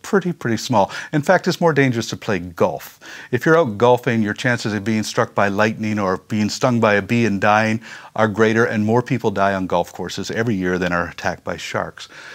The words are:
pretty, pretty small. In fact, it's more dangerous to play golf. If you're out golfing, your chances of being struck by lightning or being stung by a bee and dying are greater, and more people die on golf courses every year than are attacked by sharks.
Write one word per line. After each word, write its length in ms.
pretty, 300
pretty 240
small. 340
In 100
fact, 240
it's 140
more 120
dangerous 380
to 60
play 240
golf. 580
If 160
you're 100
out 220
golfing, 440
your 120
chances 380
of 100
being 220
struck 320
by 100
lightning 540
or 160
being 340
stung 300
by 140
a 60
bee 260
and 140
dying 400
are 100
greater, 380
and 200
more 180
people 280
die 240
on 140
golf 240
courses 400
every 240
year 220
than 140
are 160
attacked 360
by 120
sharks. 520